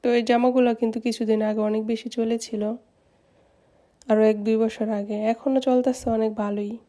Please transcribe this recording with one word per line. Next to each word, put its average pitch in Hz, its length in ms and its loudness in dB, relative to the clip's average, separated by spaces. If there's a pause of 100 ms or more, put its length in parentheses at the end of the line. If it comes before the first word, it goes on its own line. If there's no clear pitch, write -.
তো 247 60 2
এই 240 140 2
জামাগুলো 247 520 4
কিন্তু 226 240 -2
কিছুদিন 220 420 0
আগে 214 200 0
অনেক 214 240 0
বেশি 226 240 -4
চলেছিল, 226 540 -4 (1400)
আরও 220 160 4
এক 214 200 4
দুই 220 140 2
বছর 220 320 -2
আগে, 208 280 -4 (140)
এখনও 262 280 0
চলতেছে 254 500 0
অনেক 220 260 0
ভালোই। 208 380 -4 (160)